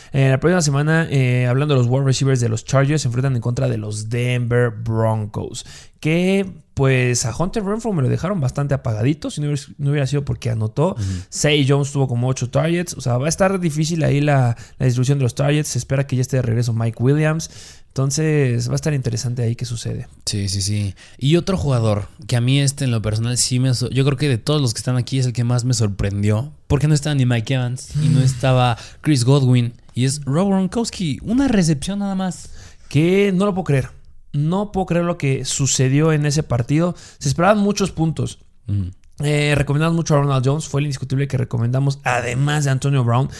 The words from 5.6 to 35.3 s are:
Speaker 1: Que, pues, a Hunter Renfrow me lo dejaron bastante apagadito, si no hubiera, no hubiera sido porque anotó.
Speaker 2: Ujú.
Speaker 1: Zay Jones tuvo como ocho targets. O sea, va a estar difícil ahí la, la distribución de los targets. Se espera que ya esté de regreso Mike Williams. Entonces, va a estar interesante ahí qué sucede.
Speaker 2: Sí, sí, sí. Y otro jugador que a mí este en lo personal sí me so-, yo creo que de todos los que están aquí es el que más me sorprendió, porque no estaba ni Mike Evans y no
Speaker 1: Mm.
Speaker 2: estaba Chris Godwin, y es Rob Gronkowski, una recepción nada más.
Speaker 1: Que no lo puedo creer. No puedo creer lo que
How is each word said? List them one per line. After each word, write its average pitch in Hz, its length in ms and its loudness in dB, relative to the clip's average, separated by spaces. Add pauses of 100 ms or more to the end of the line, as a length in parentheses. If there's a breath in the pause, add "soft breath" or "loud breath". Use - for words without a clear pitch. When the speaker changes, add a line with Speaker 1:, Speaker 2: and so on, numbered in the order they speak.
Speaker 1:
Que, 185 440 2 (280)
pues, 127 520 2
a 113 80 -6
Hunter 190 300 -2
Renfrow 214 300 -4
me 156 80 0
lo 123 80 2
dejaron 160 320 -2
bastante 139 320 -2
apagadito, 131 580 -2
si - 80 -8
no 147 80 -4
hubiera, 143 140 -2 (160)
no 143 140 -2
hubiera 143 140 0
sido 139 200 -2
porque 123 240 -4
anotó. 113 500 -2
Speaker 2:
Ujú. - 20 -6 (300 loud breath)
Speaker 1:
Zay 147 340 2
Jones 139 280 2
tuvo 135 160 0
como 120 180 0
ocho 127 220 -2
targets. 170 460 -2
O - 40 -12
sea, 120 180 0
va 135 100 -2
a - 20 0
estar 196 320 2
difícil 156 420 0
ahí 139 160 2
la, 135 380 2 (220 loud breath)
la 127 60 0
distribución 127 340 2
de 139 40 0
los 117 120 0
targets. 147 340 0
Se - 100 -6
espera 135 260 -2
que 131 120 -2
ya 127 40 2
esté 131 140 -2
de 127 60 2
regreso 117 320 0
Mike 113 280 -2
Williams. 156 480 2 (380 loud breath)
Entonces, 139 800 0
va 131 40 -2
a - 20 0
estar 147 200 -2
interesante 123 480 -4
ahí 117 120 0
qué 120 100 -8
sucede. 117 420 -8 (180)
Speaker 2:
Sí, 98 240 -2
sí, 98 140 -2
sí. 101 320 -2 (240 loud breath)
Y 147 160 4
otro 170 220 0
jugador 110 500 0 (200)
que 127 80 0
a 117 60 2
mí 131 180 2
este 139 260 0
en 123 60 0
lo 113 120 0
personal 113 340 -2
sí 123 220 0
me 131 160 2
so-, 120 160 -2
yo 135 120 2
creo 139 140 2
que 151 100 0
de 120 120 2
todos 151 220 0
los 120 120 0
que - 60 -8
están 127 180 -2
aquí 127 220 -2
es 127 80 0
el 120 60 -2
que 120 100 -2
más 120 200 0
me 127 120 0
sorprendió, 104 760 0 (140)
porque 143 200 2
no 156 80 4
estaba 147 180 0
ni 131 140 2
Mike 120 260 0
Evans 127 360 -4 (120)
y 151 80 2
no 156 120 4
Speaker 1:
Mm. - 20 4
Speaker 2:
estaba 127 540 2 (240 loud breath)
Chris 143 240 2
Godwin, 127 480 4 (200)
y 123 120 0
es 143 200 -2
Rob 156 240 2
Gronkowski, 190 720 -2
una 254 260 0
recepción 190 520 2
nada 196 160 -2
más. 185 340 -4 (400 loud breath)
Speaker 1:
Que 185 440 4
no 185 120 2
lo 208 80 0
puedo 185 120 -4
creer. 139 240 0 (420)
No 180 400 -2
puedo 185 160 -2
creer 170 180 0
lo 175 140 -2
que 131 260 -2